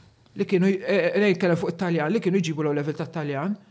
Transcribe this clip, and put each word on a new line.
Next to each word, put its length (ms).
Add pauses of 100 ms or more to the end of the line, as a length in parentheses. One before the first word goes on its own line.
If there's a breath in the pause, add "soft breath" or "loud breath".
(360 soft breath)
li 100
kienu, 220
eh, 480
eh, 220
kellha 180
fuq 160
Italjan, 400
li 80
kienu 220
jġibu 240
low 80
level 240
ta' 100
Taljan. 480 (140 soft breath)